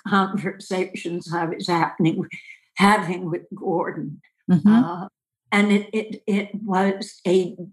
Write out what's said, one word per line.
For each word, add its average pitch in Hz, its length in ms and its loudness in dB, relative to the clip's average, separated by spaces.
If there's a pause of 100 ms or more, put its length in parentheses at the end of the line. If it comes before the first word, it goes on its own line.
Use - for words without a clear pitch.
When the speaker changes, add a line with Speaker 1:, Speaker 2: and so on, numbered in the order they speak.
Speaker 1:
conversations 185 1200 -4
I 170 140 -2
was 180 220 -6
happening, 165 580 0 (520)
having 185 520 2
with 170 140 -4 (100)
Gordon. - 680 -4 (280)
Speaker 2:
Mm-hmm. 180 180 6
Speaker 1:
Uh, 208 400 4 (440)
and 208 200 4
it, 202 220 2
it, 220 340 -6
it 202 280 -2
was 196 720 -2
a 180 280 2 (180)